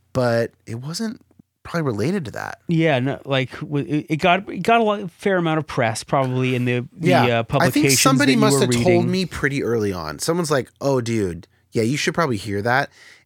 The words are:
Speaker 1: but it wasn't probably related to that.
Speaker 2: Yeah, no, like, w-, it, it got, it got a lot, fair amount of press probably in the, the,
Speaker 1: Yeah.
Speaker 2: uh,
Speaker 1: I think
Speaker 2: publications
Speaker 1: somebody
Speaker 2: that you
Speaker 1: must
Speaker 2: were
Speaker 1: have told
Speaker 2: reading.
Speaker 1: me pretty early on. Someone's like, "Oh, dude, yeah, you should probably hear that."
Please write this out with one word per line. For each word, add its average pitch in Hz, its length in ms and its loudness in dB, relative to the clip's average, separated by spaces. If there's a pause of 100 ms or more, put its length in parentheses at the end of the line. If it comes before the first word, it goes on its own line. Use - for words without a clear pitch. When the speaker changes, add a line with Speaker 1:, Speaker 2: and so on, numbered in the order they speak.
(140)
Speaker 1:
but 120 380 0 (140)
it 113 160 -10
wasn't 175 400 -8 (400)
probably 170 220 -4
related 135 420 -2
to 98 60 -8
that. - 360 -10
Speaker 2:
Yeah, 160 300 2
no, 127 260 -2
like, 135 360 -2
w-, 147 260 -4
it, 147 240 -2
it 160 80 0
got, 185 320 2
it 185 140 -8
got 233 180 4
a - 20 2
lot, 208 280 -2
fair 196 260 0
amount 160 220 0
of 147 80 -6
press 110 360 -2
probably 127 520 0
in 123 100 0
the, 123 260 0
the, - 180 0
Speaker 1:
Yeah. 160 160 6
Speaker 2:
uh, - 20 2
Speaker 1:
I - 20 2
think 117 200 0
Speaker 2:
publications 147 520 2
Speaker 1:
somebody 269 300 4
Speaker 2:
that 240 60 4
you 220 40 4
Speaker 1:
must - 140 4
Speaker 2:
were - 60 2
Speaker 1:
have 123 120 2
told 120 140 2
Speaker 2:
reading. 175 240 2
Speaker 1:
me 185 160 0
pretty 139 360 -4
early 107 300 -2
on. 78 240 -8
Someone's 170 320 -2
like, 139 220 0 (100)
"Oh, 135 200 0
dude, 104 460 -2 (240)
yeah, 113 120 0
you 127 140 0
should 165 180 -2
probably 139 220 0
hear 101 260 -6
that." 127 260 0 (360)